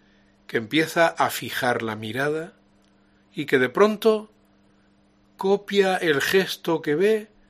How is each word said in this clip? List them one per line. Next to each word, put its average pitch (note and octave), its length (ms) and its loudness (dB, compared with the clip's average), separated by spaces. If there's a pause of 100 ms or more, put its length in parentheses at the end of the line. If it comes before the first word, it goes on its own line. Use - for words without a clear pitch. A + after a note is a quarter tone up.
(480)
que - 80 -6
empieza D#3 500 0
a C3+ 240 0
fijar A#2+ 520 -4
la A2 120 -6
mirada C#3 600 -6 (800)
y D3+ 140 -8
que C3+ 140 2
de B2+ 80 2
pronto G#3+ 640 2 (1040)
copia G3 600 0
el D#3 240 2
gesto E3+ 640 0
que D3 140 0
ve G#3+ 340 0 (200)